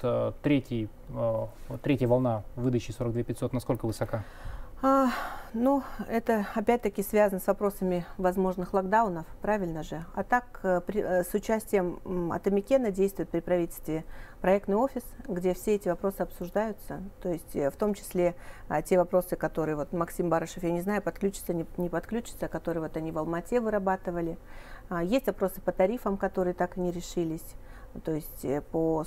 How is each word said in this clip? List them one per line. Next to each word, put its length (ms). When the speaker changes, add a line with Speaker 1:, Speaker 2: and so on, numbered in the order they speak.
Speaker 1:
э, 300
третий, 460
э, 360
третья 240
волна 360
выдачи 360
сорок 200
две 120
пятьсот, 280
насколько 340
высока? 380
Speaker 2:
А, 260
ну, 300
это 460
опять-таки 480
связано 360
с 80
вопросами 580
возможных 560
локдаунов, 520
правильно 420
же? 300
А 100
так, 400
э, 220
при, 160
э, 220
с 100
участием, 720
м, 260
Атамикена 600
действует 380
при 100
правительстве 640
проектный 340
офис, 280
где 260
все 220
эти 140
вопросы 320
обсуждаются. 800
То 80
есть, 260
э, 140
в 60
том 180
числе, 420
а, 140
те 160
вопросы, 380
которые 400
вот 160
Максим 380
Барышев, 340
я 80
не 100
знаю, 200
подключится, 520
не, 120
не 120
подключится, 580
которые 360
вот 120
они 160
в 60
Алмате 420
вырабатывали. 800
А, 160
есть 220
вопросы 360
по 100
тарифам, 440
которые 380
так 240
и 40
не 100
решились, 640
то 80
есть, 320
э, 180
по 460